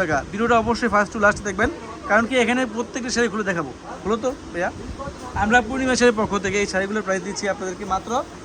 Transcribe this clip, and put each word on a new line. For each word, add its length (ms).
টাকা। 140
ভিডিওটা 320
অবশ্যই 320
ফার্স্ট 180
to 120
লাস্ট 240
দেখবেন, 220
কারণ 180
কি 160
এখানে 200
প্রত্যেকটা 360
শাড়ি 180
খুলে 220
দেখাবো। 200
হলো 120
তো 140
ভাইয়া? 180
আমরা 240
পূর্ণিমা 320
শাড়ির 200
পক্ষ 120
থেকে 180
এই 100
শাড়িগুলোর 340
প্রাইস 200
দিচ্ছি 220
আপনাদেরকে 360
মাত্র 260